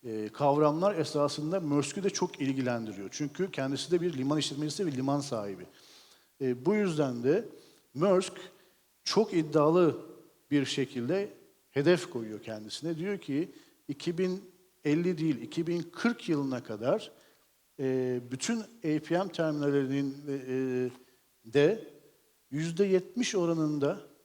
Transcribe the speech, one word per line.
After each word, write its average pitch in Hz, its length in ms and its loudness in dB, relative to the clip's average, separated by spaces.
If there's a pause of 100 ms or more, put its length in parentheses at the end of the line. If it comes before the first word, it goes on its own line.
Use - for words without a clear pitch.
e, 110 240 -6
kavramlar 151 640 4
esasında 151 640 -2
Maersk'ü 147 420 0
de 190 80 0
çok - 300 -4
ilgilendiriyor. 120 720 -2
Çünkü 151 380 -4
kendisi 135 400 -4
de 175 100 4
bir 175 120 -2
liman 139 260 0
işletmecisi 151 480 -4
ve 147 60 -2
liman 135 280 0
sahibi. 101 460 -6 (760)
E, 127 260 0
bu 202 80 4
yüzden 151 480 0
de 170 220 4 (500)
Maersk 185 380 4 (720)
çok 214 300 2
iddialı 156 600 6 (540)
bir 143 140 4
şekilde 139 680 -2 (380)
hedef 160 400 2
koyuyor 107 320 -8
kendisine. 110 560 -8
Diyor 190 200 -4
ki, 147 340 -4 (360)
iki 165 300 -4
bin 185 320 -2 (340)
elli 170 340 2
değil, 151 240 0
iki 165 240 -4
bin 170 160 -2
kırk - 460 -4
yılına 139 340 0
kadar, 123 500 -2 (680)
e, 127 400 0 (100)
bütün 220 300 -2
A 156 440 -2
P 170 140 0
M 190 100 -2
terminallerinin, 143 880 0 (120)
e, 139 40 -4
e, 127 580 -2 (600)
de 156 360 4 (600)
yüzde 165 340 0
yetmiş 190 500 0
oranında 160 680 2 (240)